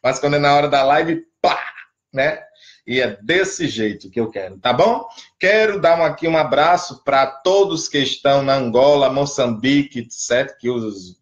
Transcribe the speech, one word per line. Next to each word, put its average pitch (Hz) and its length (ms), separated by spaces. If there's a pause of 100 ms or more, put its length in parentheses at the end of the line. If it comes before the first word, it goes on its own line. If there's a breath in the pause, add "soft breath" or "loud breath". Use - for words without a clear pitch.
Mas 131 160
quando 143 200
é - 20
na 143 160
hora 147 140
da 135 140
live, 160 420 (160)
pá, - 200 (520)
né? 143 260 (480 soft breath)
E 123 140
é 110 200
desse 175 460
jeito 107 420
que - 80
eu 113 120
quero, 95 300
tá 123 120
bom? 196 340 (320 loud breath)
Quero 208 400
dar 165 220
um, 160 60
aqui 147 200
um 165 120
abraço 156 680
pra 135 240
todos 185 600
que 147 80
estão 139 440
na 135 120
Angola, 135 560
Moçambique, 135 1000
certo? - 480
Que 120 120
os, 101 520